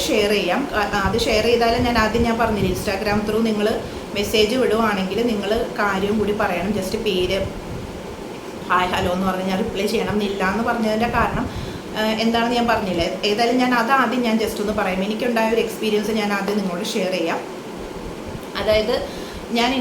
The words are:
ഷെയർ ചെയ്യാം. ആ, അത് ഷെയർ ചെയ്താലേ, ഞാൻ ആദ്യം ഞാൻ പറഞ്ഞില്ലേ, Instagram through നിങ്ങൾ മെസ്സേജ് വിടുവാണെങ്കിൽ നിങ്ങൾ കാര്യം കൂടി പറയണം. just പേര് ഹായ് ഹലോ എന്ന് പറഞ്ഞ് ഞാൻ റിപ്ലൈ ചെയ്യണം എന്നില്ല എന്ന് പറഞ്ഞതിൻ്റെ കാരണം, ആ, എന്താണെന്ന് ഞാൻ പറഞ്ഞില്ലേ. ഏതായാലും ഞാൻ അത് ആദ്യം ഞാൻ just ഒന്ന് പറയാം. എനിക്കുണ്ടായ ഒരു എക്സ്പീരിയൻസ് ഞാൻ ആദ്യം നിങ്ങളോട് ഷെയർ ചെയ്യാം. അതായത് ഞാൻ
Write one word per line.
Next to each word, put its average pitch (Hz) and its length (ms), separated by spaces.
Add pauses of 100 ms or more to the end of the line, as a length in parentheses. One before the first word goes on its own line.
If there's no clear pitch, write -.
ഷെയർ 214 320
ചെയ്യാം. 180 240 (160)
ആ, 202 300
അത് 196 180
ഷെയർ 220 240
ചെയ്താലേ, 233 380
ഞാൻ 240 160
ആദ്യം 220 240
ഞാൻ 226 160
പറഞ്ഞില്ലേ, 202 320
Instagram 208 500
through 214 240
നിങ്ങൾ 208 180 (500)
മെസ്സേജ് 214 440
വിടുവാണെങ്കിൽ 202 580 (120)
നിങ്ങൾ 202 200 (300)
കാര്യം 202 400
കൂടി 202 200
പറയണം. 185 380
just 190 160 (100)
പേര് 185 320 (1300)
ഹായ് 180 220
ഹലോ 180 220
എന്ന് 190 140
പറഞ്ഞ് 185 220
ഞാൻ 190 120
റിപ്ലൈ 196 280
ചെയ്യണം 196 260
എന്നില്ല 196 260 (100)
എന്ന് 220 160
പറഞ്ഞതിൻ്റെ 226 480
കാരണം, 226 280 (520)
ആ, 214 40 (220)
എന്താണെന്ന് 233 360
ഞാൻ 233 120
പറഞ്ഞില്ലേ. 180 360 (220)
ഏതായാലും 233 340
ഞാൻ 247 180
അത് 226 100 (100)
ആദ്യം 240 260
ഞാൻ 220 160
just - 200
ഒന്ന് 202 160
പറയാം. 190 300
എനിക്കുണ്ടായ 226 460
ഒരു 226 100
എക്സ്പീരിയൻസ് 214 560
ഞാൻ 208 180
ആദ്യം 202 220
നിങ്ങളോട് 185 340
ഷെയർ 185 240
ചെയ്യാം. 170 200 (1200)
അതായത് 214 340 (640)
ഞാൻ 247 220